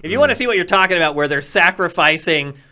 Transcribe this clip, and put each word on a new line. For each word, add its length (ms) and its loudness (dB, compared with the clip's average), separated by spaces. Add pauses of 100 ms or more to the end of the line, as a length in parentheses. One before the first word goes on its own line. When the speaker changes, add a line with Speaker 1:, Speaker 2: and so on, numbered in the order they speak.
Speaker 1:
If 80 -10
you 60 -2
Speaker 2:
Mm. 40 2
Speaker 1:
wanna 140 2
see 100 -4
what 120 0
you're 80 -2
talking 320 2
about, 180 0
where 120 0
they're 140 -4
sacrificing 1120 0 (160)